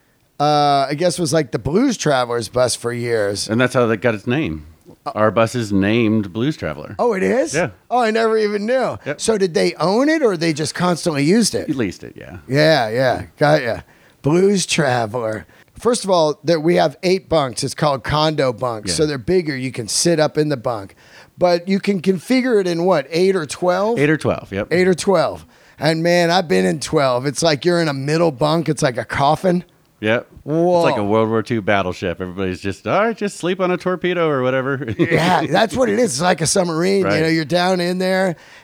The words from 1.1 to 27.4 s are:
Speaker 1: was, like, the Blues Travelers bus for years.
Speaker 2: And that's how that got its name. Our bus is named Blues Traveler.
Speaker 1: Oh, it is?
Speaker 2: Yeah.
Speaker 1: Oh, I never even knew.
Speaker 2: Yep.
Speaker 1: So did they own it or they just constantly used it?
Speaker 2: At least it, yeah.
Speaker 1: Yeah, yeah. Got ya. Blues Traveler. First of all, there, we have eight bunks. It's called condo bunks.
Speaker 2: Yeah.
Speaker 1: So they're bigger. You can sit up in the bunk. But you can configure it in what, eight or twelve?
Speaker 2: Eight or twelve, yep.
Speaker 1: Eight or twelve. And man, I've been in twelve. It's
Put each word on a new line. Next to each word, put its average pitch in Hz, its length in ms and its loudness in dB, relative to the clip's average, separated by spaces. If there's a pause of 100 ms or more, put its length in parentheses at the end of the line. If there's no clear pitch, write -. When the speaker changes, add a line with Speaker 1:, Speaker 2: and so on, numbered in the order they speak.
Speaker 1:
was, 156 140 -2
like, 156 200 0
the 147 60 -2
Blues 196 400 0
Travelers 120 500 0
bus 123 260 2
for 120 180 -4
years. 113 560 -2
Speaker 2:
And 110 120 0
that's 127 140 0
how 123 120 4
that 110 120 0
got 117 160 0
its 98 120 -10
name. 110 400 -4 (480)
Our 107 160 4
bus 113 240 2
is 113 180 -4
named 107 600 2
Blues 131 240 -4
Traveler. 73 420 -8
Speaker 1:
Oh, 233 140 0
it 185 100 -4
is? 240 320 0
Speaker 2:
Yeah. 156 160 -2 (200)
Speaker 1:
Oh, 240 100 0
I 226 100 2
never 220 280 2
even 208 280 -2
knew. 226 380 0
Speaker 2:
Yep. - 160 -6
Speaker 1:
So 220 180 0
did 185 160 0
they 180 200 0
own 208 340 2
it 320 140 2
or 208 140 2
they 165 160 0
just 147 220 -4
constantly 165 500 0
used 196 300 4
it? 92 140 -4
Speaker 2:
At 135 80 -2
least 120 260 -4
it, - 140 -16
yeah. 76 220 -16 (100)
Speaker 1:
Yeah, 143 400 2
yeah. 113 380 0 (120)
Got 151 240 4
ya. 107 180 -4 (420)
Blues 185 440 4
Traveler. 117 800 -2 (320)
First 233 260 0
of 190 60 -2
all, 156 320 2
there, 160 160 2
we 165 180 2
have 165 260 2
eight 185 260 0
bunks. 139 340 0
It's 135 120 -6
called 139 280 -2
condo 147 500 2
bunks. 110 380 -4
Speaker 2:
Yeah. 82 60 -2
Speaker 1:
So 160 100 2
they're 147 120 -4
bigger. 151 380 -2
You 127 160 -4
can 110 160 -8
sit 170 300 0
up 151 180 0
in 151 120 2
the 143 80 -2
bunk. 107 400 -6 (420)
But 175 300 2
you 196 100 2
can 196 240 -2
configure 233 580 0
it 185 60 0
in 170 180 -2
what, 165 260 2
eight 185 260 2
or 156 100 -2
twelve? 190 540 -2
Speaker 2:
Eight 147 100 4
or 160 60 4
twelve, - 360 -4
yep. 98 200 -4
Speaker 1:
Eight 180 160 2
or 185 60 4
twelve. 131 520 0 (320)
And 160 240 0
man, 175 300 2
I've 180 160 0
been 185 180 2
in 165 140 -2
twelve. 131 460 0
It's 147 180 -2